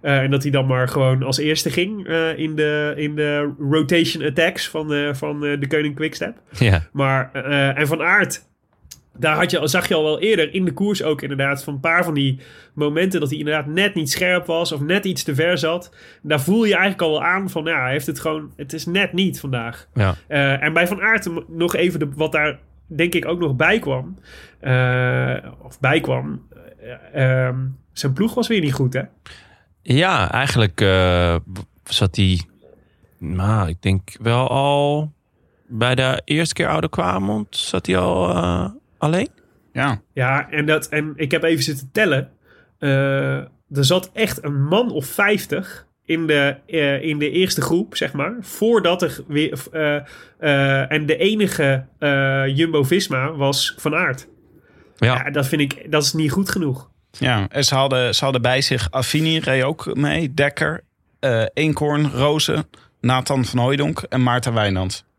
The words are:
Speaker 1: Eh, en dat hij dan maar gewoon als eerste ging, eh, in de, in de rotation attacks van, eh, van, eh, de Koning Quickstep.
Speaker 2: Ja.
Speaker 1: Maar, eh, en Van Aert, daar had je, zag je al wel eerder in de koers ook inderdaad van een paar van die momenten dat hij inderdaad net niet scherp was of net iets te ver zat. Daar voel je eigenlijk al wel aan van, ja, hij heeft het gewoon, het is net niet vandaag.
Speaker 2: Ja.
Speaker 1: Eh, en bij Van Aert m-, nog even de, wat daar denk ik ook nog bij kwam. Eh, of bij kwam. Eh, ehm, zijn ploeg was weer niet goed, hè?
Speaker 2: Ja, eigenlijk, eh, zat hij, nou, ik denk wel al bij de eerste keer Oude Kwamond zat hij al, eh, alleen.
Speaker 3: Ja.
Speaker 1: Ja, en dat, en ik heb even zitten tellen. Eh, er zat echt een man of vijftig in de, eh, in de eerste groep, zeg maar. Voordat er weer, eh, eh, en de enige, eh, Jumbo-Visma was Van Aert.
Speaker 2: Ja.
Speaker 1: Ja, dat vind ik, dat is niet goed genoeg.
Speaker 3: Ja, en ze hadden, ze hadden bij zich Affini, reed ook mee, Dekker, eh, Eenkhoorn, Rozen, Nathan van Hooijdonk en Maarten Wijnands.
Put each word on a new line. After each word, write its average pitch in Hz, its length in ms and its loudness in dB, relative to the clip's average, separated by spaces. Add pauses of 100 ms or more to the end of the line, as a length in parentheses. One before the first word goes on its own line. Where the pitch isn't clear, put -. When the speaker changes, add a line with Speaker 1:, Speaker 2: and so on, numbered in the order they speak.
Speaker 1:
Eh, 139 180 2
en 135 120 0
dat 139 120 2
hij 143 100 -2
dan 135 140 2
maar 127 220 2
gewoon 131 340 2
als 135 160 -2
eerste 151 320 0
ging, 190 360 -2
eh, 160 320 -2
in 156 180 -4
de, 151 400 0
in 147 180 -4
de 147 440 -2
rotation 151 680 2
attacks 165 420 0
van, 151 260 -6
eh, 147 200 0
van, 147 300 -6
eh, 143 160 -2
de 139 60 -4
Koning 151 280 -2
Quickstep. 156 440 -6 (200)
Speaker 2:
Ja. 95 340 4
Speaker 1:
Maar, 135 400 0
eh, 139 460 0
en 151 80 2
Van 151 160 0
Aert, 180 400 2 (760)
daar 156 180 2
had 175 140 2
je, 156 180 0
zag 180 200 0
je 196 60 2
al 156 80 2
wel 151 180 0
eerder 175 340 2
in 185 100 0
de 170 80 0
koers 196 300 -2
ook 151 200 -2
inderdaad 139 420 -4
van 147 100 -8
een 135 60 -8
paar 165 240 2
van 165 100 -2
die 139 240 0 (360)
momenten 160 460 0
dat 147 100 -2
hij 156 80 -6
inderdaad 151 280 -2
net 190 280 0
niet 151 160 -2
scherp 180 360 0
was 165 260 -2
of 139 80 -6
net 180 240 0
iets 185 180 -2
te 147 120 -2
ver 165 240 2
zat. 165 360 -4 (280)
Daar 147 180 2
voel 208 240 2
je 202 80 4
eigenlijk 185 300 0
al 160 80 2
wel 147 140 0
aan 185 260 0
van, 160 140 -6
ja, 160 180 -2
hij 127 100 -2
heeft 139 140 -4
het 147 140 -6
gewoon, 156 360 -6
het 139 160 -12
is 151 140 -8
net 185 260 0
niet 175 280 0
vandaag. 120 540 -6
Speaker 2:
Ja. 95 200 2 (140)
Speaker 1:
Eh, 139 340 2
en 151 100 0
bij 170 140 4
Van 185 140 -4
Aert 214 280 0
m-, 165 200 -6
nog 165 260 -2
even 170 260 2
de, 147 140 -2
wat 151 180 -2
daar 151 260 0 (280)
denk 170 280 0
ik 156 120 0
ook 175 140 -2
nog 147 160 0
bij 170 220 2
kwam. 139 400 -6 (420)
Eh, 127 760 2 (260)
of - 180 -16
bij 143 200 2
kwam. 131 460 -4 (680)
Eh, 131 340 2
ehm, 127 100 -2 (360)
zijn 139 200 -2
ploeg 208 220 0
was 240 140 0
weer 220 120 2
niet 147 120 0
goed, 131 220 0
hè? 131 80 -2 (800)
Speaker 2:
Ja, 143 500 2
eigenlijk, 117 480 2
eh, 90 560 4 (480)
zat - 320 0
hij, 92 240 2 (800)
nou, 92 500 0
ik 82 140 -6
denk 95 380 -2
wel 120 280 0
al 143 640 0 (560)
bij 123 260 0
de 131 300 0
eerste 156 300 0
keer 160 140 0
Oude 160 200 0
Kwamond 190 680 -2
zat - 300 -4
hij 185 120 2
al, 180 320 2
eh, 180 360 0 (320)
alleen. 165 300 0 (440)
Speaker 3:
Ja. 127 280 -2 (120)
Speaker 1:
Ja, 135 380 0
en 151 160 0
dat, 151 220 0
en 151 280 -4
ik 151 140 -2
heb 165 120 2
even 165 220 2
zitten 139 280 -6
tellen. 151 380 2 (480)
Eh, 135 580 0
er - 480 -4
zat 180 280 4
echt - 320 -2
een 143 200 0
man 208 260 2
of - 160 -4
vijftig - 800 -2 (180)
in 165 220 -2
de, 143 300 2 (100)
eh, 143 360 0
in 151 160 -2
de 147 120 0
eerste 185 300 0
groep, 175 360 -2
zeg - 160 -2
maar. 151 280 -4
Voordat 190 640 2
er 143 260 -4
weer, 147 300 -2 (140)
eh, 151 240 0 (420)
eh, 139 540 2
en 151 140 0
de 151 100 2
enige, 165 680 2 (140)
eh, 135 480 2 (100)
Jumbo-Visma 151 760 0
was 139 460 0
Van 151 160 -2
Aert. 160 340 -2 (680)
Speaker 2:
Ja. 123 180 2 (100)
Speaker 1:
Ja, 147 60 -6
dat 139 160 0
vind 151 140 0
ik, 143 320 -4
dat 151 100 4
is 135 100 0
niet 156 200 0
goed 190 180 0
genoeg. 147 400 -2 (200)
Speaker 3:
Ja, 113 380 0
en 139 160 -2
ze 139 100 2
hadden, 131 400 2
ze - 100 0
hadden 131 180 0
bij 127 180 4
zich 120 300 0
Affini, 156 480 0
reed 131 240 0
ook 156 320 -4
mee, 147 400 0
Dekker, 147 480 -2 (380)
eh, 117 240 2 (100)
Eenkhoorn, 147 560 0
Rozen, 147 540 0 (360)
Nathan 127 440 2
van 123 140 -2
Hooijdonk 131 500 0
en 131 140 0
Maarten 123 320 0
Wijnands. 95 500 0 (140)